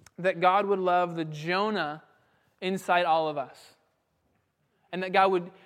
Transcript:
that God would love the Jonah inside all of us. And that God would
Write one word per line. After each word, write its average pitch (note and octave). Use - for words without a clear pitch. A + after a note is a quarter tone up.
that F3
God F#3
would G3
love F3
the E3
Jonah D#3+
inside F#3
all D#3+
of D3+
us. C3
And F3+
that F#3
God F#3+
would F3+